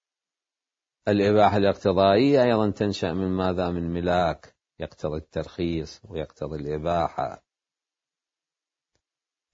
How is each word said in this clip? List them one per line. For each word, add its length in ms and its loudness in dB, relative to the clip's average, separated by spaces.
الإباحة 480 4
الاقتضائية 840 4
أيضًا 280 2
تنشأ 420 -4
من 160 -4
ماذا؟ 420 -2
من 200 -4
ملاك 680 -2
يقتضي 360 -8
الترخيص 880 -6
ويقتضي 520 -10
الإباحة، 840 -4